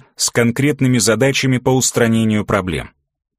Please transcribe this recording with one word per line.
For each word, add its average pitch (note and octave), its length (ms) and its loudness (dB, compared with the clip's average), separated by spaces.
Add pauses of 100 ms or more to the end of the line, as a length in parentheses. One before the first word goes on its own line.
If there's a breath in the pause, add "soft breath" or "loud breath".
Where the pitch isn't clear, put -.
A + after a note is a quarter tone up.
(160)
с - 160 -4
конкретными B2+ 640 0
задачами B2 640 0
по B2 100 -2
устранению A2+ 760 0
проблем. F2+ 440 -4 (500)